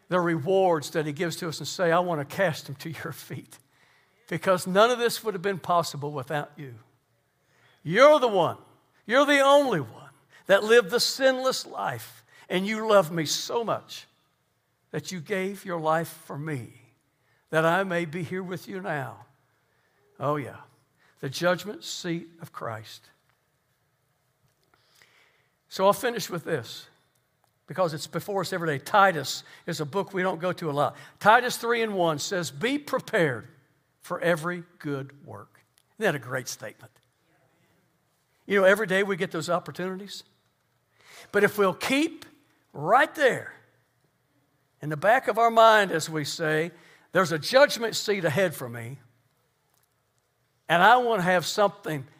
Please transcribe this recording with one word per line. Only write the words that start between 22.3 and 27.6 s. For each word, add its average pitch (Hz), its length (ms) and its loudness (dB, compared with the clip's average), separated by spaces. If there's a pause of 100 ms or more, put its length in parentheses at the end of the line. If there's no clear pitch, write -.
of 160 120 -18
Christ. - 560 -12 (2500)
So 190 200 2
I'll 202 60 8
finish 233 360 -4
with 170 140 -8
this, 147 420 -6 (800)